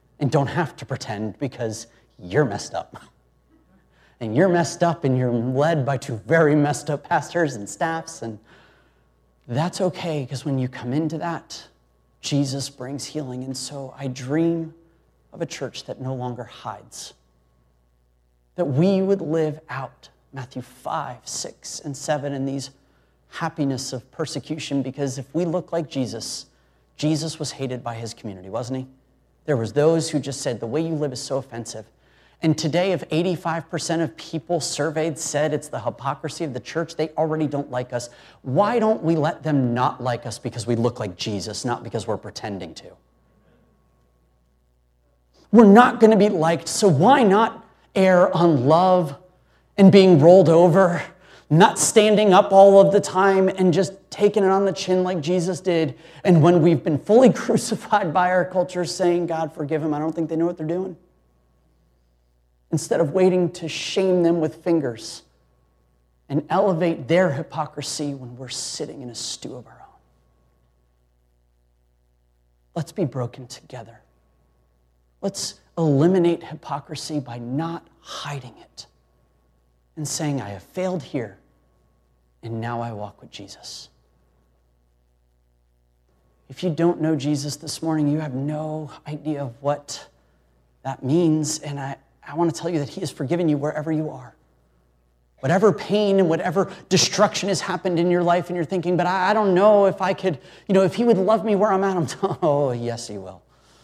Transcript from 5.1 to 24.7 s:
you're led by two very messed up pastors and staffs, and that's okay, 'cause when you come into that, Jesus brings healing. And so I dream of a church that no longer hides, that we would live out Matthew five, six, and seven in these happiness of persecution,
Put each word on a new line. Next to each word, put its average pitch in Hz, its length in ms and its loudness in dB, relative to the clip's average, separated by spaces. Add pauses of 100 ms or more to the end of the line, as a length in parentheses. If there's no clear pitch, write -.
you're 127 140 0
led 131 560 0
by 139 100 -2
two 120 200 -8 (100)
very 156 260 4
messed 143 380 0
up 143 120 -6
pastors 156 520 -2
and 101 120 -12
staffs, 165 540 -8
and 110 160 -12 (1080)
that's 151 340 -4
okay, 165 460 -4
'cause - 180 -10
when 139 140 -2
you 127 80 -2
come 123 260 -8
into 156 240 -2
that, 165 460 -10 (580)
Jesus 139 480 -4
brings 131 360 -12
healing. 127 380 -10
And 135 140 -10
so 139 400 -12
I 139 100 -8
dream 160 680 -2 (580)
of - 80 -10
a 127 40 -6
church - 400 -12
that - 140 -12
no 131 140 -8
longer 123 300 -8
hides, - 720 -16 (1400)
that 175 100 -2
we 180 360 2
would 196 200 0
live 156 380 -2 (100)
out 131 400 -12 (220)
Matthew 131 300 -12
five, - 640 -10
six, - 560 -12
and 143 180 -10
seven 143 360 -4
in 135 120 -4
these 135 240 -6 (600)
happiness 139 640 -4
of - 200 -12
persecution, 143 720 -6